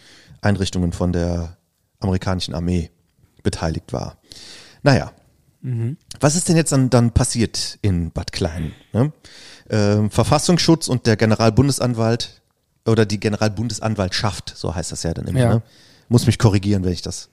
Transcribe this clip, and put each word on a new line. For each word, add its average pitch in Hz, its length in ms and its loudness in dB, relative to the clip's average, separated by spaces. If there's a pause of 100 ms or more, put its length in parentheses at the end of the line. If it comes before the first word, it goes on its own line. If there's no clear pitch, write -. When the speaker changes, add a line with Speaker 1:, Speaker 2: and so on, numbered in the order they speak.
(420)
Speaker 1:
Einrichtungen 92 520 0
von 90 180 -2
der 87 460 -4 (420)
amerikanischen 92 540 -4
Armee 85 380 -4 (520)
beteiligt 80 480 -4
war. 57 260 -8 (680)
Naja. 123 280 2 (520)
Speaker 2:
Mhm. 120 340 -6 (220)
Speaker 1:
Was 147 160 2
ist 175 140 -2
denn 175 60 4
jetzt 160 160 2
dann, 131 180 2
dann 120 220 4
passiert - 680 0
in 87 300 0
Bad - 200 -10
Klein, 80 400 -6 (220)
ne? 139 180 0 (580)
Ähm, 104 400 2
Verfassungsschutz 160 800 2
und 123 180 -2
der 110 120 4
Generalbundesanwalt 113 1200 0 (440)
oder 110 200 4
die 104 140 -2
Generalbundesanwaltschaft, 104 1400 -4
so - 180 -6
heißt 90 180 -8
das - 120 -8
ja 82 100 -2
dann - 140 -8
immer, - 120 0
Speaker 2:
Ja. 117 160 2
Speaker 1:
ne? 117 60 0 (480)
Muss 120 160 4
mich - 140 4
korrigieren, 101 440 2
wenn 90 100 0
ich 85 100 -8
das - 300 -12